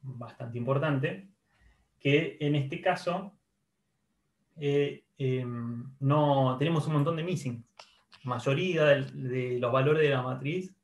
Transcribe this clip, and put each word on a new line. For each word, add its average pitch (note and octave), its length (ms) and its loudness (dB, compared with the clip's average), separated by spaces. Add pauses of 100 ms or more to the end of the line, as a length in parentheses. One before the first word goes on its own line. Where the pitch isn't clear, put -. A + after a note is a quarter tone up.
bastante A#2+ 560 -12
importante, C#3 720 -2 (720)
que D3 400 2
en D3 160 0
este C#3+ 240 -2
caso, F3+ 540 -2 (1200)
eh, C#3+ 480 0 (120)
em, A#2+ 800 -4
no, C#3 580 4
tenemos D#3 300 0
un D#3+ 60 -2
montón D3+ 240 2
de D#3 60 -4
missing. B2+ 420 -6 (580)
La C3 120 -8
mayoría D#3 500 0
del, C3+ 440 2
de B2+ 300 -2
los A#2+ 120 0
valores D3 320 4
de D3 60 4
la C3 120 2
matriz C#3 520 -4 (100)